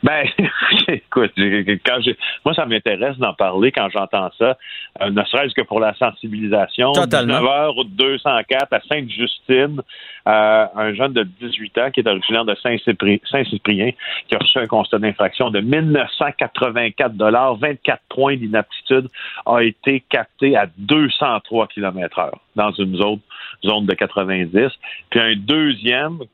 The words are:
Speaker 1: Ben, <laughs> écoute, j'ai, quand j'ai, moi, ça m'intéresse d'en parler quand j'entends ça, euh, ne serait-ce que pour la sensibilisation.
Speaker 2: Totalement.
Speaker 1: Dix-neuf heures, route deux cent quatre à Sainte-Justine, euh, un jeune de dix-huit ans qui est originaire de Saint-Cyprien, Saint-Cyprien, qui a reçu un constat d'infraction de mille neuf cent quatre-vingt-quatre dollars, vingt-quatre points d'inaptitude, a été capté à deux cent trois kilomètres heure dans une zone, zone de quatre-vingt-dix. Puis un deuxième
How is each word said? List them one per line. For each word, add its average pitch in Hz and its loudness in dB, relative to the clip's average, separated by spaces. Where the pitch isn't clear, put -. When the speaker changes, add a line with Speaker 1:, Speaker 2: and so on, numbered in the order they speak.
Speaker 1:
Ben, 147 2
<laughs> - 0
écoute, 127 0
j'ai, 98 0
quand 127 0
j'ai, 117 0
moi, 156 2
ça 160 0
m'intéresse 113 -2
d'en 117 -2
parler 98 2
quand 101 -2
j'entends 98 -2
ça, 127 2
euh, 101 0
ne 104 2
serait-ce 135 -2
que 123 0
pour 107 -2
la 107 2
sensibilisation. 107 0
Speaker 2:
Totalement. 131 2
Speaker 1:
Dix-neuf 123 2
heures, 147 0
route 113 -6
deux 131 0
cent 135 0
quatre 131 0
à 107 2
Sainte-Justine, 131 0
euh, 107 4
un 107 0
jeune 131 -2
de 110 0
dix-huit 113 -6
ans 127 0
qui 131 -2
est 113 2
originaire 113 0
de 107 -2
Saint-Cyprien, 107 0
Saint-Cyprien, 107 0
qui - 0
a 104 0
reçu - 2
un 120 -2
constat 107 2
d'infraction 104 0
de 104 0
mille 151 2
neuf 139 2
cent 147 0
quatre-vingt-quatre 120 -2
dollars, 117 4
vingt-quatre 127 -2
points 139 0
d'inaptitude, 120 0
a 120 4
été 127 0
capté 135 0
à 101 4
deux 139 2
cent 120 0
trois 110 0
kilomètres 92 -6
heure 82 -4
dans 104 0
une 95 -2
zone, 104 0
zone 104 2
de 95 2
quatre-vingt-dix. 95 0
Puis - 0
un 113 2
deuxième 131 0